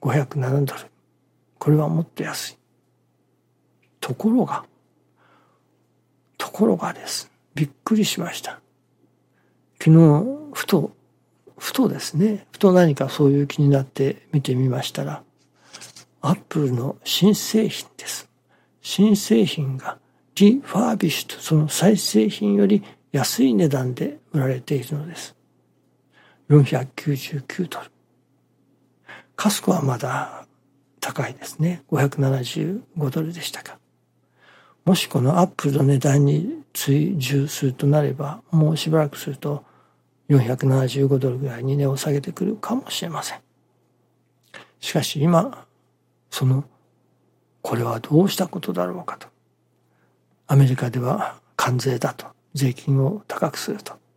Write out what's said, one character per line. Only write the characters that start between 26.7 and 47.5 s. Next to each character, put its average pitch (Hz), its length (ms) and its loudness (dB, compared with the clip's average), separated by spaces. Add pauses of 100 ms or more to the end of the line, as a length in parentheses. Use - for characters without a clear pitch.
九 143 220 -4
十 131 320 -10
九 - 160 -6
ド - 160 -10
ル。 - 100 -18 (1500)
カ 208 140 0
ス - 120 -2
コ 185 100 2
は 175 80 -2
ま 131 160 -2
だ - 500 -8 (540)
高 - 280 -6
い 117 40 -12
で - 120 -20
す - 140 -12
ね。 170 300 -2
五 143 100 0
百 139 220 0
七 135 220 0
十 160 400 -6 (140)
五 143 140 -2
ド 160 120 -2
ル 160 100 -6
で 170 80 -14
し - 100 -10
た - 120 -14
か。 - 160 -20 (1080)
も 185 100 4
し - 120 0
こ - 140 -2
の 143 180 2
ア 175 60 6
ッ - 40 6
プ - 200 -6
ル 143 100 0
の 139 60 2
値 139 140 4
段 143 260 4
に 180 380 0 (120)
追 151 420 0
従 139 320 -2
す - 180 -4
る 127 60 -2
と 143 140 -4
な 147 160 4
れ 135 100 -2
ば、 143 380 -10
も 156 220 4
う 156 40 0
し 160 140 -6
ば 160 100 4
ら 147 80 0
く - 100 -14
す - 120 -10
る 139 60 -10
と 147 280 -8 (640)
四 143 120 6
百 127 260 0
七 131 220 2
十 139 180 0
五 135 120 2
ド 131 120 0
ル 123 80 -4
ぐ 139 80 -6
ら 120 140 -10
い 123 40 -6
に 135 120 -2
値 143 100 0
を 135 100 -2
下 147 160 -4
げ 143 80 0
て 170 120 -8
く 180 120 -6
る 208 120 -2
か - 180 -6
も 269 160 -6
し - 120 -8
れ 175 80 -8
ま 151 120 -8
せ - 120 -10
ん。 - 60 -18 (1400)
し - 120 -8
か 151 100 0
し 139 200 -4
今、 170 440 0 (640)
そ - 140 -4
の、 131 200 2 (1000)